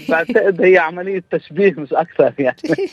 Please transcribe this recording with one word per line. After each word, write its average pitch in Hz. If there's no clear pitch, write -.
بعتقد 180
هي 185
عملية 180
تشبيه 175
مش 151
أكثر 139
يعني. 127